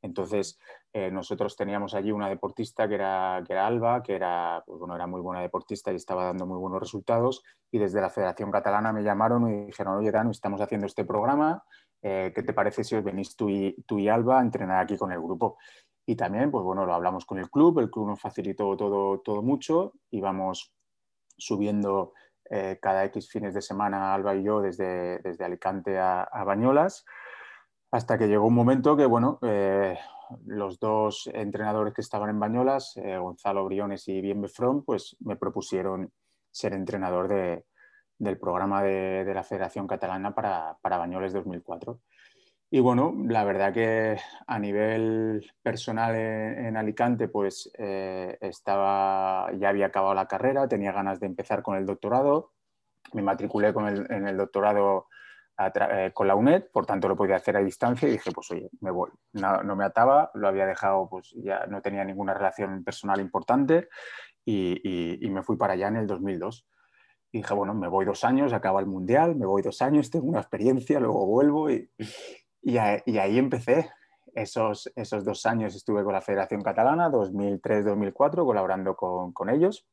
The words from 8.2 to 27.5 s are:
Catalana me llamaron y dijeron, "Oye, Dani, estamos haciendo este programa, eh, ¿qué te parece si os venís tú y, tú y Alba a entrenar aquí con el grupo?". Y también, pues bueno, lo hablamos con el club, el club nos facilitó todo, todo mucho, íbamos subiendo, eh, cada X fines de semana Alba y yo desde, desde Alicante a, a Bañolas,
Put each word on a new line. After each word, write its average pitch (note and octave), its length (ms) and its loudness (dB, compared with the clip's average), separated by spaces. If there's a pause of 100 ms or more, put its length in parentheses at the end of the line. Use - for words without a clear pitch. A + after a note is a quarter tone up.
Catalana G#2 420 2
me G#2+ 100 -2
llamaron A2+ 480 4
y G#2 140 -4
dijeron, F#2+ 320 -4
"Oye, G#2+ 140 2
Dani, A2 200 2
estamos G2 300 -4
haciendo G#2 240 -2
este G2+ 180 -4
programa, C#3+ 600 0 (380)
eh, - 320 -2
¿qué - 100 -4
te - 100 -2
parece A2 300 0
si A2+ 120 -2
os G#2+ 80 0
venís F#2+ 320 -4
tú G#2+ 140 0
y, G2 260 0 (120)
tú A2 100 -2
y G2+ 100 2
Alba A#2 320 4
a B2+ 40 4
entrenar G2 400 0
aquí F#2+ 140 -2
con F#2 140 -2
el F2 80 -4
grupo?". F2+ 380 -2 (480)
Y A2+ 100 -2
también, A2+ 360 -2
pues A2+ 120 -2
bueno, F#2+ 220 -2
lo F2+ 80 0
hablamos F2+ 320 -2
con G2+ 140 -8
el F2+ 100 -8
club, D#3+ 300 6
el A2+ 100 2
club G#2+ 180 -4
nos G2+ 140 -6
facilitó G2 560 -2
todo, G2 420 0
todo G#2 220 -4
mucho, D3+ 520 0 (180)
íbamos F#3+ 640 -4 (640)
subiendo, G2+ 760 -2 (360)
eh, F#2+ 320 -4
cada F#2+ 240 2
X - 240 -6
fines G2 240 -6
de G2+ 80 -4
semana G2 520 -2
Alba G2 220 0
y G2 80 0
yo G#2+ 180 2
desde, F2+ 580 -4
desde F2+ 240 -8
Alicante F#2 560 -4
a, F#2 240 2
a G#2+ 220 -8
Bañolas, C3 580 2 (880)